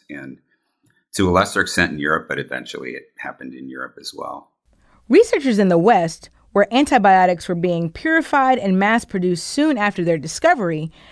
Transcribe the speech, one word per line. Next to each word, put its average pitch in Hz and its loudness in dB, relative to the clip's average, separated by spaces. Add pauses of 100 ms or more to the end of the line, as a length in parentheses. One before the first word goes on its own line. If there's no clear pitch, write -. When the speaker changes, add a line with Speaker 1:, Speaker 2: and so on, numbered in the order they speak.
Speaker 1:
and 67 -18 (800)
to 95 0
a - 2
lesser 98 0
extent 87 -2
in 76 -8
Europe, 78 -4
but 69 -6
eventually 65 -12
it 64 -16 (100)
happened 65 -14
in 65 -16
Europe 65 -14
as - -16
well. 65 -14 (580)
Speaker 2:
Researchers 277 4
in 202 4
the 175 4
West, 175 2 (220)
where 202 2
antibiotics 190 4
were 180 -2
being 170 -2
purified 277 0
and 190 0
mass-produced 196 0
soon 302 0
after 208 -2
their 165 0
discovery, 165 -2 (200)